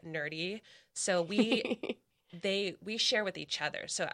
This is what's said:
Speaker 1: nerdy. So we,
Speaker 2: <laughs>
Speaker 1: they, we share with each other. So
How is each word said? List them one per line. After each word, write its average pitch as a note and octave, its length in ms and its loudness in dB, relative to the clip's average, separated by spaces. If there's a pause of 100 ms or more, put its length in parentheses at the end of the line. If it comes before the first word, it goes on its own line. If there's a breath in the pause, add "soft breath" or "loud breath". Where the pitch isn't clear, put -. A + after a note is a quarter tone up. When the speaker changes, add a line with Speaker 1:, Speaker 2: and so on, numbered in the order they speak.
Speaker 1:
nerdy. D#3+ 540 -4 (320 soft breath)
So F3+ 300 4
we, A3 760 2 (140)
Speaker 2:
<laughs> - 200 -20 (100)
Speaker 1:
they, G3 420 0
we G#3+ 140 -6
share G#3+ 260 4
with F#3 140 -2
each D3+ 240 -4
other. D3+ 260 -2
So E3 260 -2